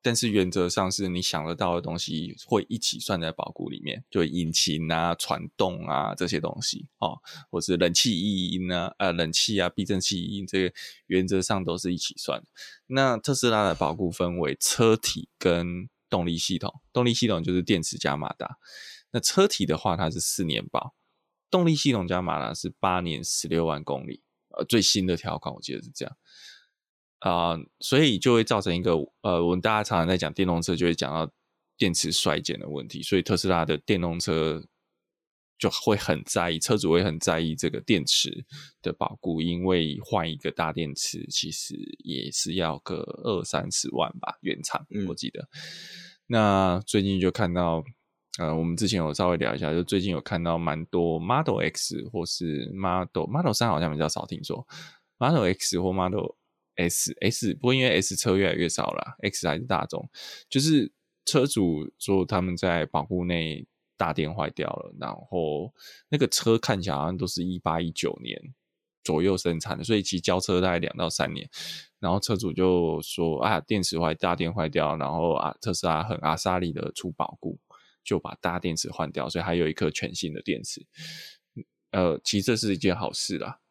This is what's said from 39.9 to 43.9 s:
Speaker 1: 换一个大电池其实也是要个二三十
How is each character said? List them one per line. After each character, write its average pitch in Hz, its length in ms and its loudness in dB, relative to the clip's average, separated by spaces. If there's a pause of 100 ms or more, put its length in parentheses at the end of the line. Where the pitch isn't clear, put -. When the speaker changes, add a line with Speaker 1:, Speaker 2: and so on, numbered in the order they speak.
Speaker 1:
换 85 260 0
一 78 60 -6
个 71 160 -6
大 80 200 -2
电 78 220 -4
池 - 340 -6
其 - 220 -4
实 - 260 -8 (280)
也 - 260 -6
是 - 260 -4
要 80 240 0
个 - 180 -8 (260)
二 107 200 -2
三 - 280 -2
十 - 240 -2